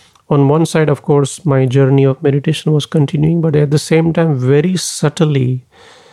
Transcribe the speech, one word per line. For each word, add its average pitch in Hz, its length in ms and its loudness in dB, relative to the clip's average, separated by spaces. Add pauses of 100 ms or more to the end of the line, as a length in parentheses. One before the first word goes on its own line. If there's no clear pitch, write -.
(300)
on 143 180 2
one 156 180 2
side, 156 240 0
of 143 140 -2
course, 143 420 -2
my 135 200 2
journey 135 380 2
of 135 200 0
meditation 147 480 -2
was 151 140 0
continuing, 160 560 -2
but 156 140 -2
at 147 160 0
the 151 80 0
same 165 340 0
time, 160 220 0
very 143 420 0
subtly, 139 880 -2 (480)